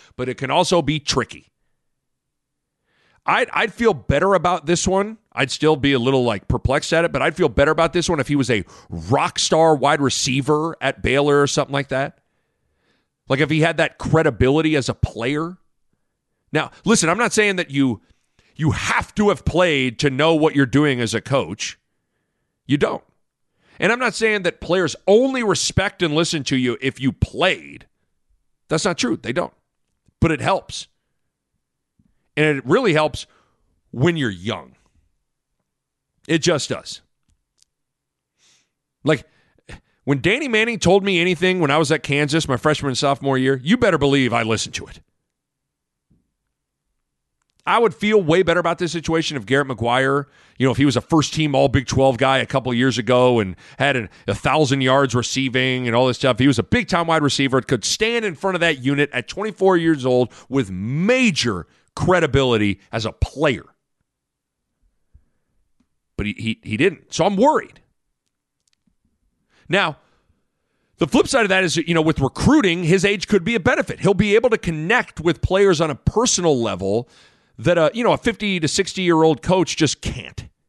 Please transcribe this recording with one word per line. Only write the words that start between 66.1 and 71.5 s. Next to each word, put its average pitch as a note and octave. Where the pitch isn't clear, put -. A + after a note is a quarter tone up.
But G#2+
he, G#2
he, A2+
he A2+
didn't. D#3
So E3
I'm G3+
worried. C4
Now, E3+
the -
flip -
side A#3+
of G3+
that F#3+